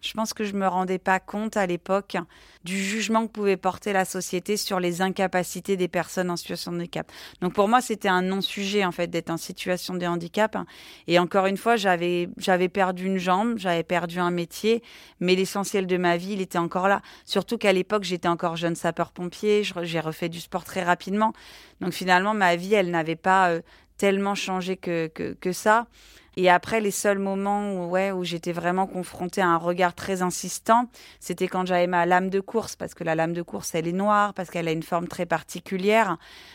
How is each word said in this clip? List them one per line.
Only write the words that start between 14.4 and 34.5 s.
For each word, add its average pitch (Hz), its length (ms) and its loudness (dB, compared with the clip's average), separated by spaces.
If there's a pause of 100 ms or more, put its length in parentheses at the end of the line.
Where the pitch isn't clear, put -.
mais 180 140 4
l'essentiel 190 540 0
de 180 100 2
ma 175 180 2
vie, 185 180 -4
il 190 80 -2
était 180 180 -4
encore 180 280 0
là. 202 140 2 (240)
Surtout 214 320 0
qu'à 202 160 4
l'époque, 190 300 0
j'étais 175 240 -4
encore 170 280 0
jeune 170 200 -2
sapeur-pompier, 180 880 0
je 190 100 -6
re-, 175 100 -6
j'ai 165 160 -4
refait 160 300 -4
du 170 100 -10
sport 170 240 -6
très 185 200 -6
rapidement. 196 500 0 (480)
Donc 180 120 -2
finalement, 185 420 2
ma 180 200 4
vie, 190 200 0
elle 180 160 4
n'avait 165 240 0
pas... 190 340 4
Euh, 170 120 0 (360)
tellement 202 380 2
changé 185 420 -4
que, 165 300 -4
que, - 260 -8
que - 180 -4
ça. 220 360 2 (480)
Et 180 140 4
après, 180 320 4
les 208 80 0
seuls 196 300 0
moments 202 560 -2
où, 175 160 -4
ouais, 190 200 0
où 185 120 -2
j'étais 170 300 -4
vraiment 175 340 0
confrontée 180 520 -6
à 185 80 4
un 170 100 6
regard 175 360 2
très 185 300 -4
insistant, 226 680 0 (300)
c'était 180 280 -4
quand 185 200 -2
j'avais 180 180 4
ma 175 220 2
lame 180 240 4
de 196 80 0
course, 196 360 -4
parce - 200 -10
que - 80 -10
la 165 100 0
lame 160 200 0
de 170 100 -4
course, - 320 -8
elle 165 120 -2
est 170 60 -2
noire, 208 400 2
parce 180 160 -8
qu'elle 165 180 -4